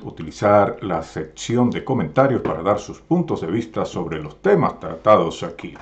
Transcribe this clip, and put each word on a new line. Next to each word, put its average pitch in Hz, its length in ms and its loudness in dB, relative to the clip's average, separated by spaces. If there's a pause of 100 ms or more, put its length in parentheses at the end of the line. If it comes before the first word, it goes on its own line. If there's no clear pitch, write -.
utilizar 101 800 2
la 90 220 -2
sección - 680 -2
de 87 140 -4
comentarios 120 580 2
para 78 220 -4
dar 101 160 2
sus - 200 -14
puntos 160 420 0
de 82 100 -6
vista 101 340 -2
sobre 80 380 -6
los - 180 -16
temas 180 380 2
tratados 90 640 2
aquí. - 380 -12